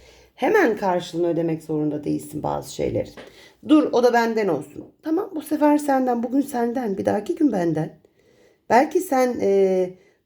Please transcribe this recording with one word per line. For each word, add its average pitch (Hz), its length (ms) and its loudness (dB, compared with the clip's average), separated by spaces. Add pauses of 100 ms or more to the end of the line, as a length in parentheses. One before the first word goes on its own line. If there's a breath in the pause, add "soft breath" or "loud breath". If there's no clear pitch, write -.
(340 soft breath)
Hemen 311 420 2
karşılığını 175 520 -2
ödemek 160 340 -2
zorunda 151 420 -4
değilsin 151 380 -6
bazı 73 320 -6
şeylerin. - 380 -4 (560 loud breath)
Dur 294 240 4
o 240 100 2
da 240 100 4
benden 226 360 0
olsun. - 360 -6 (180)
Tamam 339 320 -4
bu 302 80 -8
sefer 294 360 2
senden, 262 440 0
bugün 247 180 0
senden, 233 580 -2
bir 202 60 -6
dahaki 208 300 -2
gün 294 180 2
benden. 170 460 -2 (720 soft breath)
Belki 302 300 4
sen, 254 400 0
e, 190 500 2 (360 loud breath)